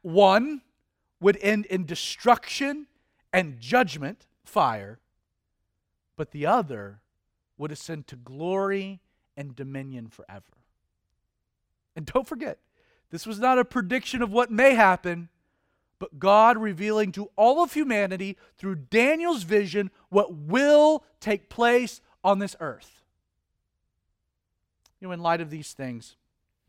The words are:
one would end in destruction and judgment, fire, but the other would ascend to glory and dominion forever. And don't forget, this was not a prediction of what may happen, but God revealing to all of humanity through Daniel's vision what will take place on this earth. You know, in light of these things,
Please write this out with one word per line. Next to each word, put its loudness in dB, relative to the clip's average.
one 2
would 2
end -2
in -4
destruction -2
and -2
judgment, -4
fire, -2
but -10
the -6
other -2
would -10
ascend -14
to -20
glory -6
and -14
dominion -12
forever. -20
And -14
don't -2
forget, -10
this -14
was -8
not 2
a 2
prediction -4
of -4
what 2
may 6
happen, 2
but -16
God 6
revealing -2
to -10
all 4
of 0
humanity -2
through -8
Daniel's 2
vision 0
what 2
will 4
take -4
place 2
on 4
this -8
earth. -12
You -14
know, -10
in -10
light 0
of -10
these -14
things, -12